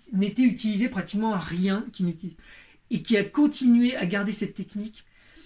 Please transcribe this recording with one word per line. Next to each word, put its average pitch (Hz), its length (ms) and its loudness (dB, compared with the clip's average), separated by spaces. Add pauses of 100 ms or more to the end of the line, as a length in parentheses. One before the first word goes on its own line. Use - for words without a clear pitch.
(120)
n'était 202 300 2
utilisée 214 460 2
pratiquement 208 460 -2
à 185 40 -2
rien, 185 540 -2
qui 190 120 -4
n'utilise-, 170 320 -6 (540)
et 180 120 -2
qui 220 140 2
a 202 80 2
continué 247 720 4
à 196 100 -4
garder 202 260 -2
cette 175 220 -6
technique. 208 500 -12 (420)